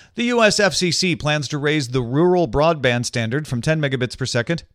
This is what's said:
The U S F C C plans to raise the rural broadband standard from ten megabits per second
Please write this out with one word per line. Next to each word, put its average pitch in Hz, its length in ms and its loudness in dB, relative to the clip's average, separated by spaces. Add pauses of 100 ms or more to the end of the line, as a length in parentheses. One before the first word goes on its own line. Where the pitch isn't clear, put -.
(140)
The 240 100 -4
U 240 180 2
S 208 180 4
F 190 140 2
C 175 180 0
C 180 240 0
plans 151 320 -2
to 151 80 -6
raise 147 320 -2
the 127 140 -2
rural 165 440 2
broadband 127 600 2
standard 120 420 -4
from 117 140 -4
ten 156 180 0
megabits 131 380 -4
per 131 80 -4
second 127 380 -2 (100)